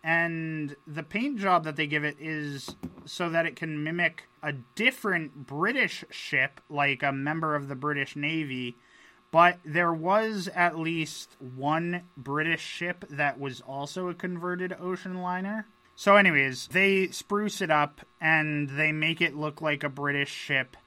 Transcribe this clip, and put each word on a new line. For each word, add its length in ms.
And 680
the 180
paint 340
job 260
that 120
they 100
give 180
it 160
is 540
so 260
that 160
it 80
can 300
mimic 400
a 100
different 720
British 640
ship, 580
like 360
a 80
member 420
of 140
the 80
British 400
Navy. 580
But 340
there 300
was 600
at 240
least 580
one 480
British 460
ship 480
that 280
was 220
also 480
a 60
converted 680
ocean 420
liner. 440
So 220
anyways, 520
they 400
spruce 520
it 100
up 300
and 500
they 220
make 280
it 160
look 260
like 220
a 40
British 420
ship. 460